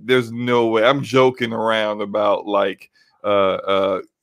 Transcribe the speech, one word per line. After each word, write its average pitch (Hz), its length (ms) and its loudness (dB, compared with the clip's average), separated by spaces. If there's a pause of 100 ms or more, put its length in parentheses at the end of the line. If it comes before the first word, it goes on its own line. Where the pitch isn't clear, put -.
there's 117 300 0
no 120 340 0
way. 110 180 2
I'm 139 200 2
joking 127 480 2
around 110 480 -2
about, 104 480 -2
like, 98 420 -2 (320)
uh, - 60 -6
uh, 95 720 0 (220)